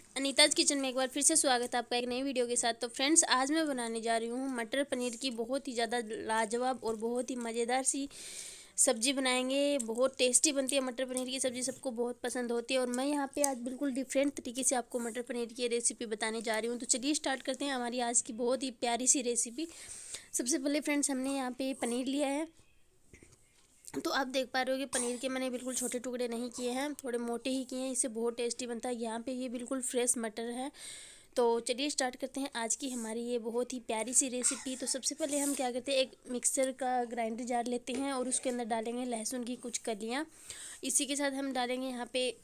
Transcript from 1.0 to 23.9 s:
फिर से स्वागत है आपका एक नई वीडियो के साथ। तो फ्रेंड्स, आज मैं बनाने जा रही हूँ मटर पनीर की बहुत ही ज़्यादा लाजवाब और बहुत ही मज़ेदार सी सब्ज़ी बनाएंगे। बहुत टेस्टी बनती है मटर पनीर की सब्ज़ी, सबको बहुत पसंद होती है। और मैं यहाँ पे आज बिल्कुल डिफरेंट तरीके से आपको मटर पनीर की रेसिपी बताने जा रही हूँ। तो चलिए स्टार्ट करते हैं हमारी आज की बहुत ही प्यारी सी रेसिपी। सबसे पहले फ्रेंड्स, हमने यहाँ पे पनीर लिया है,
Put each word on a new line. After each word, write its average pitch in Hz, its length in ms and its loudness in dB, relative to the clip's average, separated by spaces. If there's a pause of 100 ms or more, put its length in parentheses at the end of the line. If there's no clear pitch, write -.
फिर 285 160 0
से 320 120 8
स्वागत 247 400 4
है 247 40 2
आपका 240 180 -2
एक 247 100 0
नई 247 160 0
वीडियो 254 240 2
के 240 80 0
साथ। 233 180 2
तो 240 140 -6
फ्रेंड्स, 277 380 6
आज 262 260 4
मैं 320 160 4
बनाने 233 340 -2
जा 226 160 2
रही 226 120 -2
हूँ 262 220 -2
मटर 240 320 0
पनीर 247 320 -2
की 262 160 -2
बहुत 233 360 -4
ही 262 60 -6
ज़्यादा 233 280 0
लाजवाब 226 840 0
और 220 140 0
बहुत 233 320 -2
ही 269 80 -2
मज़ेदार 233 460 0
सी 277 240 0 (680)
सब्ज़ी 247 360 4
बनाएंगे। 262 680 4
बहुत 240 380 2
टेस्टी 254 340 6
बनती 269 240 2
है 277 60 4
मटर 254 240 -2
पनीर 254 240 -2
की 262 100 -2
सब्ज़ी, 254 240 -2
सबको 254 300 -4
बहुत 240 280 -2
पसंद 240 300 -2
होती 240 220 0
है। 262 60 4
और 247 100 2
मैं 247 160 0
यहाँ 285 300 0
पे 294 80 2
आज 277 160 8
बिल्कुल 262 340 -2
डिफरेंट 269 400 2
तरीके 254 300 -4
से 262 120 4
आपको 247 240 -2
मटर 233 240 -4
पनीर 240 300 -4
की 247 160 -2
रेसिपी 233 380 0
बताने 220 340 -4
जा 220 180 0
रही 226 100 -2
हूँ। 240 100 -2
तो 247 80 -8
चलिए 262 280 2
स्टार्ट 269 260 -2
करते 269 240 -4
हैं 285 80 0
हमारी 247 280 -2
आज 240 200 2
की - 140 -4
बहुत 247 280 0
ही 262 140 -2
प्यारी 240 300 0
सी 277 160 6
रेसिपी। 240 440 -2 (680)
सबसे 277 240 0
पहले 285 240 0
फ्रेंड्स, 285 300 0
हमने 269 240 -2
यहाँ 254 160 -2
पे 262 240 -2
पनीर 247 320 -2
लिया 269 220 2
है, 302 180 0 (1500)